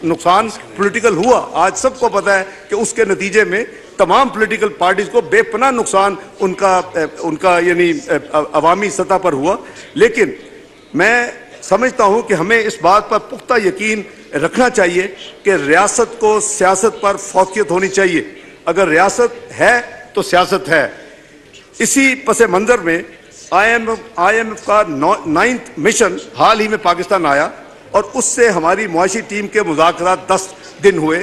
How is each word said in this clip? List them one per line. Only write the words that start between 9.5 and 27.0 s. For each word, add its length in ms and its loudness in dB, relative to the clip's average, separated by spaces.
लेकिन 420 2
मैं 360 2
समझता 420 0
हूँ 180 4
कि 120 -2
हमें 300 0
इस 180 -6
बात 280 2
पर 80 0
पुख्ता 380 -6
यकीन 480 -2
रखना 340 0
चाहिए 380 0
कि 120 2
रियासत 640 2
को 200 2
सियासत 600 0
पर 140 0
फौकियत 540 -2
होनी 180 0
चाहिए। 540 -2
अगर 200 2
रियासत 640 0
है 640 0
तो 80 -2
सियासत 460 0
है। 240 2
इसी 340 2
पस 280 0
मंज़र 380 2
में 240 -2
आईएमएफ़, 460 0
आईएमएफ़ 420 0
का 280 0
नौ-, 380 -2
ninth 360 0
mission 420 0
हाल 240 4
ही 80 -2
में 140 -4
पाकिस्तान 440 0